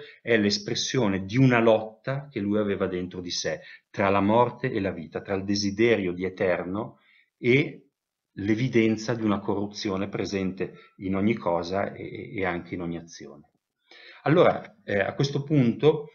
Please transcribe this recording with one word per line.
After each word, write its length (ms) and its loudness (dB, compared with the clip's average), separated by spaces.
è 140 2
l'espressione 880 0
di 120 -4
una 240 6
lotta 680 0
che 120 -8
lui 180 0
aveva 280 0
dentro 340 -6
di 100 -10
sé, 300 -6
tra 180 0
la 120 2
morte 500 2
e 100 -2
la 100 -2
vita, 300 -8
tra 140 -6
il 100 -2
desiderio 680 2
di 120 -6
eterno 720 -2
e 540 0
l'evidenza 840 0
di 100 -6
una 140 0
corruzione 680 -4
presente 680 -4
in 160 -4
ogni 200 2
cosa 580 -2
e, 420 -12
e 100 -4
anche 300 -6
in 80 -6
ogni 140 -6
azione. 540 -18
Allora, 640 4
eh, 140 0
a 160 0
questo 280 -2
punto 720 2